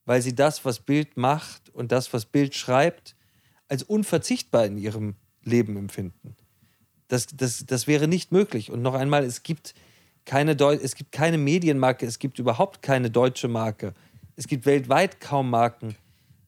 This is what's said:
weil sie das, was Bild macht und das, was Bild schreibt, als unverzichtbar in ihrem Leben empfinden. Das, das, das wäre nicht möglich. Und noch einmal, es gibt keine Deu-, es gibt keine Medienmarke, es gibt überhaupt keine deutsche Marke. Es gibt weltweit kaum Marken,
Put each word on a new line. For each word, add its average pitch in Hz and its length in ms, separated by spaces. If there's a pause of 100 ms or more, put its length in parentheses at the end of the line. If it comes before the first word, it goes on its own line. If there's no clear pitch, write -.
weil 123 160
sie 123 140
das, 143 300
was 123 160
Bild 151 360
macht 135 520
und 120 220
das, 127 220
was 113 120
Bild 143 280
schreibt, - 600 (540)
als 131 120
unverzichtbar 196 840
in 101 120
ihrem 107 380 (280)
Leben 110 340
empfinden. 98 580 (720)
Das, 123 200
das, 131 380
das 131 220
wäre 151 200
nicht 175 240
möglich. 175 380
Und 120 120
noch 127 120
einmal, 139 300
es 123 180
gibt - 320 (520)
keine 147 300
Deu-, 139 260
es 135 140
gibt - 160
keine 160 260
Medienmarke, 139 680
es 117 140
gibt - 180
überhaupt 123 440
keine 127 280
deutsche 127 380
Marke. 110 460 (420)
Es 117 120
gibt 131 180
weltweit 143 540
kaum 135 300
Marken, 117 460 (520)